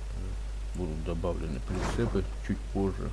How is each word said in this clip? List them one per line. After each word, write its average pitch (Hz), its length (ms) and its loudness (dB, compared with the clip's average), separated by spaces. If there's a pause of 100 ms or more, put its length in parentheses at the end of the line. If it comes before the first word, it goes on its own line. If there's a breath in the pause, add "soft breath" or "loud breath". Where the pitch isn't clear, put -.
(160)
э, - 600 -4
будут 78 280 0
добавлены 82 560 0
прицепы 98 640 2 (240)
чуть 101 120 2 (140)
позже. 92 400 2